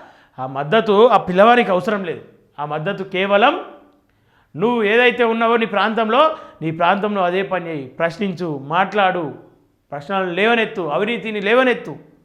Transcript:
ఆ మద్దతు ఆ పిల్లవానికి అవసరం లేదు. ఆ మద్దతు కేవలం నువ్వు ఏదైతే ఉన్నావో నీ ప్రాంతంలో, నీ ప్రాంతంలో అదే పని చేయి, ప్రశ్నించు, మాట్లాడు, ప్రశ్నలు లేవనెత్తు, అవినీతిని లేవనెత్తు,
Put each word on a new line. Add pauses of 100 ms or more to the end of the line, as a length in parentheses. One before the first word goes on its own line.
(400)
ఆ
మద్దతు
ఆ
పిల్లవానికి
అవసరం
లేదు. (380)
ఆ
మద్దతు
కేవలం (880)
నువ్వు
ఏదైతే
ఉన్నావో
నీ
ప్రాంతంలో, (240)
నీ
ప్రాంతంలో
అదే
పని
చేయి,
ప్రశ్నించు,
మాట్లాడు, (560)
ప్రశ్నలు
లేవనెత్తు,
అవినీతిని
లేవనెత్తు, (300)